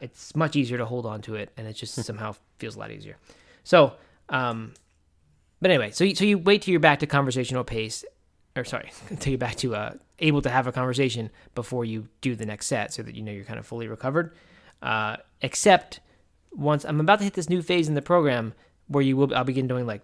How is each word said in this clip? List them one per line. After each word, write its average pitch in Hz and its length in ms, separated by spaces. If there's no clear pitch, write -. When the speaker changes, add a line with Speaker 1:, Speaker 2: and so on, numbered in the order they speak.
Speaker 1:
it's - 340
much 151 220
easier 123 220
to 120 80
hold 120 200
on 107 160
to 110 120
it, 104 220
and 113 100
it 107 80
just - 220
Speaker 2:
Hmm. 127 60
Speaker 1:
somehow 107 320
feels 107 180
a - 20
lot 107 120
easier. 101 260
So, 151 320
um, 113 460
but 185 100
anyway, 120 200
so - 140
you, 196 100
so 185 100
you 208 140
wait 202 240
till 190 100
you're 170 80
back 151 200
to 151 60
conversational 127 580
pace, 110 400
or 127 80
sorry, - 260
<laughs> - 160
till 139 120
you're 127 60
back 120 180
to, 123 180
uh, 107 200
able 151 240
to 139 80
have 123 160
a 123 60
conversation 127 580
before 123 300
you 110 240
do 127 160
the 110 100
next 104 200
set, - 260
so - 100
that 110 120
you 107 80
know 107 100
you're 101 120
kind 117 140
of 110 80
fully 117 220
recovered. 139 460
Uh, 110 340
except - 580
once 147 320
I'm 151 160
about 196 180
to 202 60
hit 202 100
this 175 140
new 180 140
phase 170 260
in 151 60
the 143 80
program, 131 520
where 143 140
you 135 140
will, 135 180
I'll 127 100
begin 131 220
doing, 123 200
like, 104 180